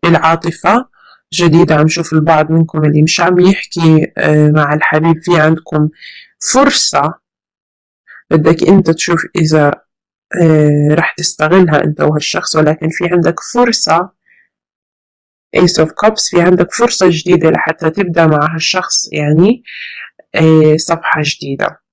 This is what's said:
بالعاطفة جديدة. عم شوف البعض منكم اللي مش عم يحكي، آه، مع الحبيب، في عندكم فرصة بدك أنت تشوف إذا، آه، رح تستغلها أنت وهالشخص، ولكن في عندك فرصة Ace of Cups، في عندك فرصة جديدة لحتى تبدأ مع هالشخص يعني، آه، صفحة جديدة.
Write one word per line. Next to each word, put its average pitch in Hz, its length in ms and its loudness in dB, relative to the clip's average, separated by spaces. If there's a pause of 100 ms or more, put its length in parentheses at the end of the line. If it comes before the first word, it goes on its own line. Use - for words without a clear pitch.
بالعاطفة 165 840 0 (460)
جديدة. 165 420 2
عم 151 120 2
شوف 160 260 -4
البعض 156 380 2
منكم 160 340 0
اللي 151 160 2
مش 160 180 0
عم 175 200 2
يحكي، 165 800 2
آه، 151 380 2
مع 147 180 0
الحبيب، 156 500 0
في 175 160 0
عندكم 156 500 0 (640)
فرصة 160 600 0 (1200)
بدك 160 360 2
أنت 185 220 4
تشوف 165 320 -2 (140)
إذا، 156 360 2 (720)
آه، 151 500 2
رح 160 260 -2
تستغلها 156 680 0
أنت 151 180 -4
وهالشخص، 151 540 -4
ولكن 156 340 0
في 170 220 -6
عندك 175 240 0 (180)
فرصة 226 560 -2 (1500)
Ace 170 260 2
of 156 40 0
Cups، - 420 -2
في 175 120 0
عندك 180 320 0
فرصة 233 360 0
جديدة 160 400 0
لحتى 160 400 -2
تبدأ 170 380 0
مع 151 260 0
هالشخص - 600 -6
يعني، 156 500 0 (720)
آه، 156 420 4
صفحة 160 480 -4
جديدة. - 560 -6 (120)